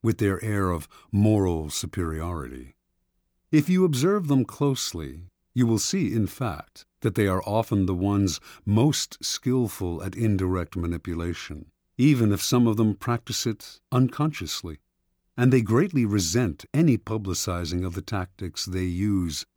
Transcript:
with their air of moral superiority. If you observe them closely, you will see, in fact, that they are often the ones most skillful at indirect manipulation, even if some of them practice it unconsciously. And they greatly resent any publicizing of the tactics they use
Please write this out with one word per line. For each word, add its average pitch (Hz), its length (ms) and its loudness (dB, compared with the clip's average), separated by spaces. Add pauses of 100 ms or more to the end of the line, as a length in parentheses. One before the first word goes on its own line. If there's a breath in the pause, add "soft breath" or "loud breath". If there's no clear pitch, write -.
with 110 180 0
their 98 220 0
air 101 300 0
of 85 160 -6 (240 loud breath)
moral 98 580 2
superiority. 80 1040 -8 (760)
If 151 160 4
you 185 160 4
observe 170 460 2
them 131 160 4
closely, 85 800 -4 (300)
you 123 140 4
will 113 120 4
see, 175 340 -2
in 107 140 0
fact, - 580 -10 (160)
that 107 140 0
they 104 120 4
are 92 180 0
often 104 400 0
the 95 80 0
ones 98 460 2 (260 loud breath)
most 120 580 0
skillful 98 800 -2
at 92 140 -8
indirect 92 600 0
manipulation, 85 880 -6 (320)
even 123 340 4
if 98 100 0
some 123 260 4
of 107 100 2
them 107 180 2
practice - 500 -6
it - 360 -8 (100)
unconsciously. 127 880 -2 (560)
And 127 160 4
they 131 100 6
greatly 120 440 2
resent 101 580 0 (100)
any 143 240 4
publicizing 90 840 -4
of 87 120 -6
the 92 80 -6
tactics 92 640 -8
they 92 180 -4
use 90 640 -2 (120)